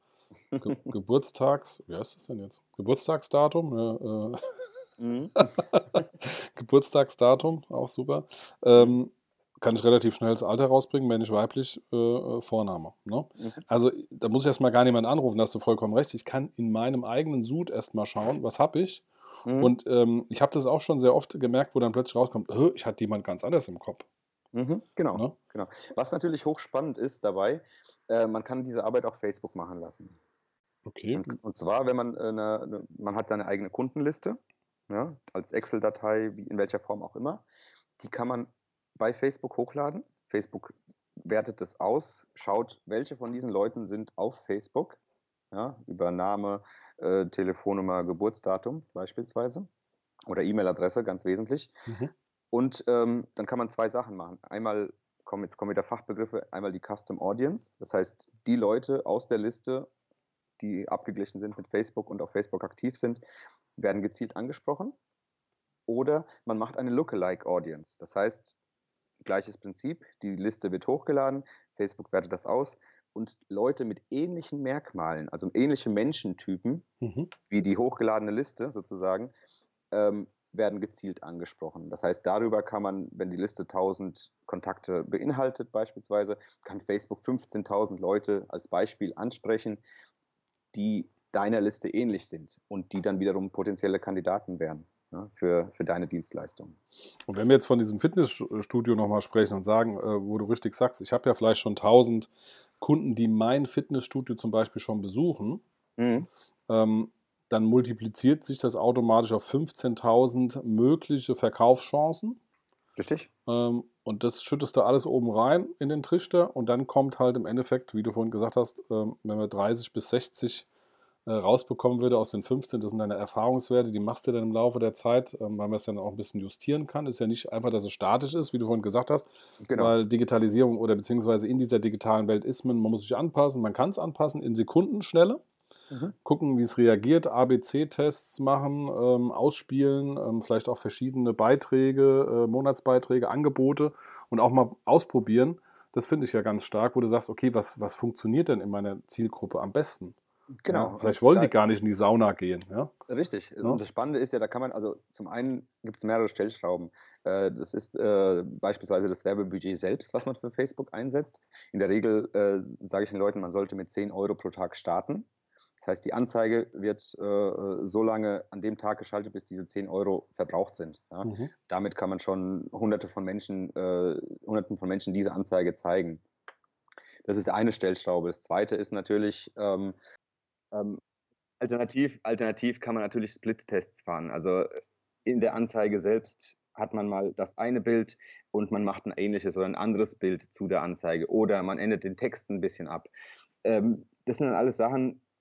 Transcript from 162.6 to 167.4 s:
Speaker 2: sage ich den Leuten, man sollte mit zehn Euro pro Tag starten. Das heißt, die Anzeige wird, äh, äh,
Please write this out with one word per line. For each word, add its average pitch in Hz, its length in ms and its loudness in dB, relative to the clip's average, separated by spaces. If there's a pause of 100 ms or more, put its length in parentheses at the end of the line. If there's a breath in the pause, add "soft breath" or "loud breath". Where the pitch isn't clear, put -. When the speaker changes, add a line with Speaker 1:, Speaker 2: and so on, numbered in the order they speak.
Speaker 2:
sage 98 260 -2
ich - 40 -6
den 104 100 -6
Leuten, 101 220 0
man 87 100 -8
sollte 98 240 -2
mit 92 160 -10
zehn 101 200 -4
Euro 98 240 -2
pro - 140 -8
Tag 90 280 -6
starten. 113 480 -4 (540)
Das - 80 -10
heißt, 95 180 -4
die - 80 -4
Anzeige 117 600 0
wird, 104 440 -6
äh, - 60 -10
äh, 101 640 -2